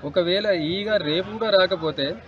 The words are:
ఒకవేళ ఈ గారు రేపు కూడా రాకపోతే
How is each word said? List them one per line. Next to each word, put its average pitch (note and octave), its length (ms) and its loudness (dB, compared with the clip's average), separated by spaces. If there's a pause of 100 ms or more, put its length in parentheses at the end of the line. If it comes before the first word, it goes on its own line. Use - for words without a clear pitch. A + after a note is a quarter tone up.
ఒకవేళ F#3 380 2 (260)
ఈ - 20 0 (120)
గారు G#3+ 240 2
రేపు F#3 220 0
కూడా A3 240 -2
రాకపోతే D#3+ 500 0 (200)